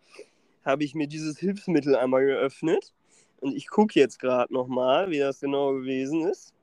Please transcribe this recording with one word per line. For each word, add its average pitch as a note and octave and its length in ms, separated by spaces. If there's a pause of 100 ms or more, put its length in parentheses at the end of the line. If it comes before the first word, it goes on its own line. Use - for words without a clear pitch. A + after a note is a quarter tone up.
(640)
habe D3 200
ich C3+ 100
mir D3+ 140
dieses D#3 320
Hilfsmittel E3 560
einmal C3 300
geöffnet. C#3 680 (460)
Und C3+ 160
ich - 140
guck G#3+ 260
jetzt C3+ 240
grad B2 320
noch B2+ 160
mal, C3 420
wie D#3 100
das C#3 200
genau C#3 340
gewesen C3+ 540
ist. - 360